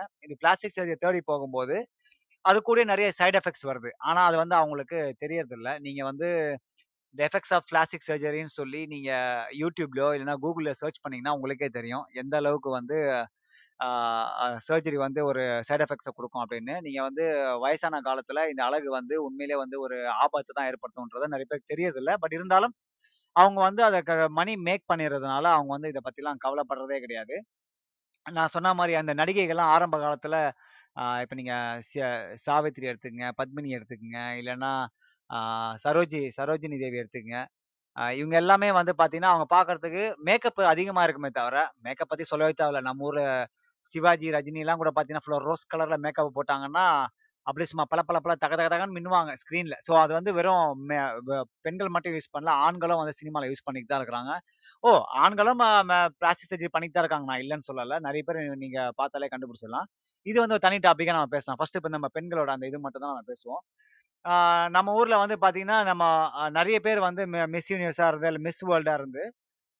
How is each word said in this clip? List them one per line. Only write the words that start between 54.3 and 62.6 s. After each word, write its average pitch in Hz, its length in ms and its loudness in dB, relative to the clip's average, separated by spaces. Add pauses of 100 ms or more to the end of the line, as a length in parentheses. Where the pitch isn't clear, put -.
ஓ, 233 80 8 (240)
ஆண்களும் 208 440 4
ம-, 214 260 6
ம-, 175 320 4
பிளாஸ்டிக் 175 320 0
சர்ஜரி 170 220 -6
பண்ணிட்டு 165 240 -2
தான் 170 100 4
இருக்காங்க, 147 220 -2
நான் 131 140 -4
இல்லைன்னு 143 260 -6
சொல்லல. 131 320 -6
நிறைய 147 260 -4
பேர் 151 320 -6
நீங்க 131 380 -6
பார்த்தாலே 139 320 -4
கண்டுபிடிச்சிடலாம். 127 600 -10 (380)
இது 214 140 2
வந்து 220 160 4
ஒரு 208 40 2
தனி 190 180 4
டாபிக்கா 170 340 6
நம்ம 160 140 2
பேசலாம். 135 320 -4
ஃபர்ஸ்ட் 156 180 -4
இப்ப 160 140 -4
நம்ம 147 240 -4
பெண்களோட 160 340 -2
அந்த 135 200 -4